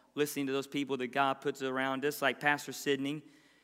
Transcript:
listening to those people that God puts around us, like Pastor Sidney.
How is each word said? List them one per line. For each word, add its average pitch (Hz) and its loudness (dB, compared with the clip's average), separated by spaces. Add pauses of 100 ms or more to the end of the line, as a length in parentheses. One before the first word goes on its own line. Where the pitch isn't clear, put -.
(140)
listening 143 0
to 135 0
those 139 0
people 139 -2
that 127 -2
God 135 2
puts 139 -2
around 131 0
us, 147 -2
like 127 2
Pastor 147 0
Sidney. 143 0 (400)